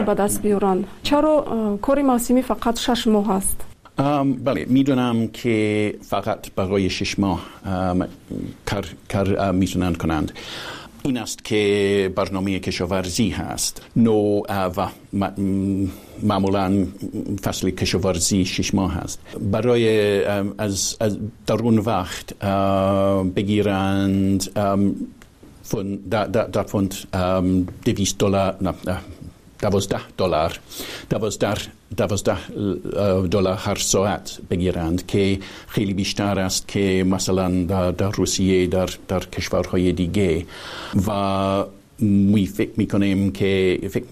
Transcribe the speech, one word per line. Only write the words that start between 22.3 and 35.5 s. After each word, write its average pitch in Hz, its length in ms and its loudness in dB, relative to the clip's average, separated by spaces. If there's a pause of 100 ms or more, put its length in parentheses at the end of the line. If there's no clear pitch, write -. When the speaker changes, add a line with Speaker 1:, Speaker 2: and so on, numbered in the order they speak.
Speaker 2:
اه، 98 800 2
بگیرند، 98 1200 2 (120)
ام، 98 400 2 (680)
فون-، 98 480 -6
در، 104 140 2
در، 104 220 0
در 104 160 0
فوند، 98 300 0 (200)
ام، 92 540 2 (180)
دویست 98 340 0
دلار، 98 420 2
نه، 87 120 -2 (140)
نه، 90 100 -2 (640)
دوازده 101 380 0 (180)
دلار، 85 420 0 (500)
دوازده، 104 520 -2 (360)
دوازده، 101 340 0
اه، 95 960 0
دلار 92 280 2
هر 101 200 -2
ساعت 95 640 0 (120)
بگیرند 87 560 0
که 98 340 0 (280)